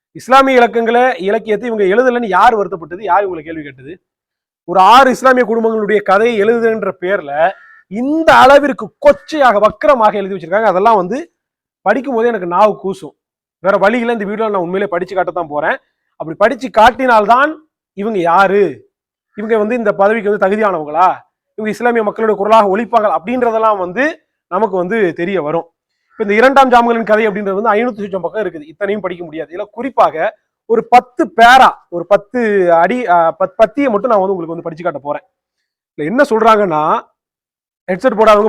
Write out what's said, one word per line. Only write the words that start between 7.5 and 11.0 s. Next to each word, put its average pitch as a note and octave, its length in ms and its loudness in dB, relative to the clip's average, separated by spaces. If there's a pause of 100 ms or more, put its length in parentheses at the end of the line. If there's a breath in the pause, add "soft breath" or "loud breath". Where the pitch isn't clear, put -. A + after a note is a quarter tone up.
இந்த C#4+ 480 0
அளவிற்கு C4 640 2
கொச்சையாக, C#4+ 600 2
வக்கிரமாக G#3+ 580 2
எழுதி G3 180 -6
வச்சிருக்காங்க. F3+ 280 -4
அதெல்லாம் G#3 320 2
வந்து G#3 380 -4 (480)